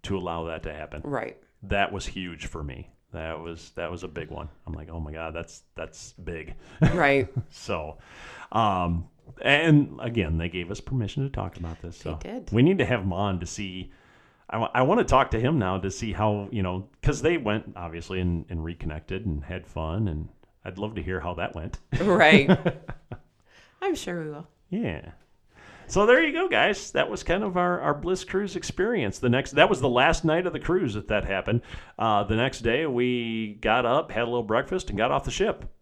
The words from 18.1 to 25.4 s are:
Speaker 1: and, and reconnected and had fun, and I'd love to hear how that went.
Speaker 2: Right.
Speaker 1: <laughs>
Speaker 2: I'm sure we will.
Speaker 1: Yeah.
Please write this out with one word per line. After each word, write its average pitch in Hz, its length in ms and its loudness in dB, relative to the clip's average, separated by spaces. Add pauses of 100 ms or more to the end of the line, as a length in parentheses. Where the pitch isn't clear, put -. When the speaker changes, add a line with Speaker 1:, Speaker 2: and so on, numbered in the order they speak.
Speaker 1:
and, 87 300 0
and 82 120 -6
reconnected 82 640 -8
and 76 160 -4
had 90 240 -10
fun, 85 420 -4
and 78 200 -6 (360)
I'd 92 140 -12
love 107 180 -6
to 85 60 -6
hear 92 180 -4
how 87 140 -6
that 85 200 -6
went. 82 240 -10 (220)
Speaker 2:
Right. 160 500 8
Speaker 1:
<laughs> - 1300 -4
Speaker 2:
I'm 381 120 -2
sure 175 280 -6
we 156 80 -8
will. 147 160 -14 (220)
Speaker 1:
Yeah. 170 440 -4 (760)